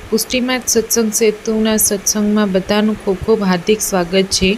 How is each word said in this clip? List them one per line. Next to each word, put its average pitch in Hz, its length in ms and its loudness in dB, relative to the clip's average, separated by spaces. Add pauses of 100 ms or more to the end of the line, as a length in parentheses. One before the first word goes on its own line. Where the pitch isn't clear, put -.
પુષ્ટિમાર્ગ 247 600 -2
સત્સંગ 220 460 0
સેતુના 220 640 0
સત્સંગમાં 208 760 0
બધાનું 208 520 0
ખૂબ 190 120 0
ખૂબ 220 260 0
હાર્દિક 190 380 2
સ્વાગત 185 440 0
છે. 190 340 0